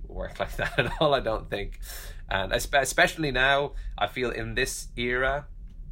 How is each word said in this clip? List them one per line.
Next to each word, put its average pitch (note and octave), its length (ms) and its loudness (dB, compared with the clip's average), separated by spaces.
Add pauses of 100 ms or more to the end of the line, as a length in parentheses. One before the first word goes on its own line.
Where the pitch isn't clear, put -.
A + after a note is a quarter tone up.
work F#2 340 -6
<laughs> - 0 -
like - 160 -2
that - 220 -2
at A#2+ 220 4
all, D3 140 6
I B2+ 60 4
don't G#2+ 280 -2
think. G2+ 300 -6 (500)
And F#2+ 240 0
espe-, - 280 4
especially D3+ 500 2
now, C#3 440 4 (220)
I - 120 2
feel B2 220 0
in A2+ 240 -4
this - 420 0
era, B2+ 500 0 (460)